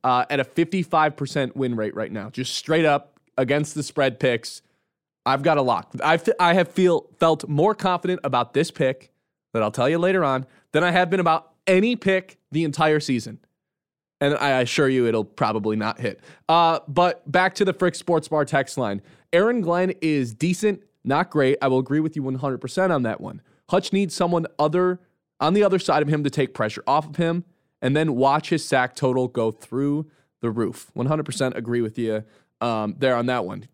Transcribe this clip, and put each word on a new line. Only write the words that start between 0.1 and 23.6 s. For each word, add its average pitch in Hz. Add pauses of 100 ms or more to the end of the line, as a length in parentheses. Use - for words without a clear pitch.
at 143
a 131
fifty-five 165
percent 139
win 123
rate 107
right 107
now. 104
Just -
straight 160
up 143 (160)
against 143
the 147
spread 135
picks, 120 (640)
I've 135
got 151
a 143
lock. 117 (100)
I 156
f-, 170 (100)
I 175
have 180
feel, 180 (100)
felt 160
more 165
confident 180
about 123
this 160
pick - (420)
that 113
I'll 107
tell 127
you 165
later 185
on 131 (260)
than 156
I 175
have 180
been 185
about 165 (120)
any 202
pick 190 (140)
the 160
entire 156
season. 117 (800)
And 143
I 135
assure 131
you 127
it'll 110
probably 107
not 107
hit. 117 (280)
Uh, 165
but 170
back 185
to 202
the 185
Frick 175
Sports 165
Bar 151
text -
line. 101 (300)
Aaron 220
Glenn 180
is 139
decent, 180 (220)
not 151
great. 139
I 139
will 131
agree 139
with 156
you 147
one 131
hundred 131
percent 185
on 139
that 110
one. - (280)